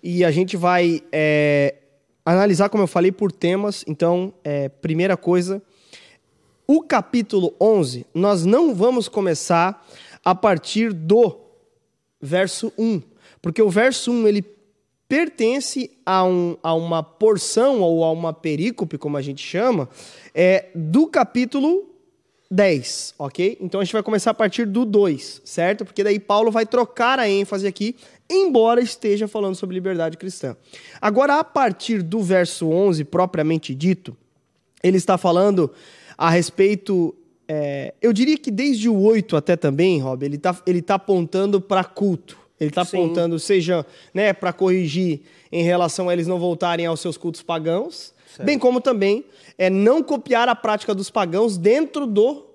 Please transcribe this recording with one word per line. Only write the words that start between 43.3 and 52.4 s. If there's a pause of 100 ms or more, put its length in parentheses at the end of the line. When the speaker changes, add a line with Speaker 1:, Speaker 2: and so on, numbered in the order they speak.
Speaker 1:
seja, (280)
né,
pra
corrigir (300)
em
relação
a
eles
não
voltarem
aos
seus
cultos
pagãos, (140)
Speaker 2:
Certo.
Speaker 1:
bem
como
também, (320)
é,
não
copiar
a
prática
dos
pagãos
dentro
do